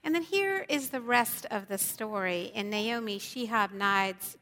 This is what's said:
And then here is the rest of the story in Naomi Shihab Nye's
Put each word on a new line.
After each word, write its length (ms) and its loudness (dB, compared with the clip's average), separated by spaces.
And 140 2
then 60 2
here 460 0
is 220 -2
the 100 -4
rest 480 2
of 200 -4
the 100 -2
story 760 -2
in 160 -2
Naomi 500 -2
Shihab 500 0
Nye's 720 0